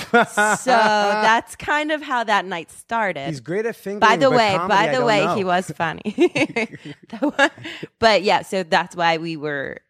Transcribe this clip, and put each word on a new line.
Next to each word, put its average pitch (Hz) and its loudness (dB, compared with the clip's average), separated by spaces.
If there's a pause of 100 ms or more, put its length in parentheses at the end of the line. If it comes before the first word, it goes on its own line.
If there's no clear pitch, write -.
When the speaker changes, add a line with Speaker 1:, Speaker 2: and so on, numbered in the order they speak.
(120)
Speaker 1:
<laughs> 214 2
Speaker 2:
So 254 -2
that's 214 2
kind 302 -2
of 302 -4
how 254 -4
that 202 0
night 175 -10
started. 185 -6
Speaker 1:
He's 143 -8
great 170 -6
at 226 -6
fingering, 202 -10
Speaker 2:
By 214 6
the 262 4
Speaker 1:
but 247 4
Speaker 2:
way, 214 4
Speaker 1:
comedy, 175 -2
Speaker 2:
by 208 2
Speaker 1:
I - 0
Speaker 2:
the 262 -2
Speaker 1:
don't 247 0
Speaker 2:
way, 208 2
Speaker 1:
know. 175 0
Speaker 2:
he 190 -2
was 185 -2
funny. 160 -6 (140)
<laughs> 254 -2 (320)
That 247 -4
one, 277 4 (500)
but 214 4
yeah, 190 2
so 190 -4
that's 175 -2
why 170 0
we 160 -6
were 143 -8 (100)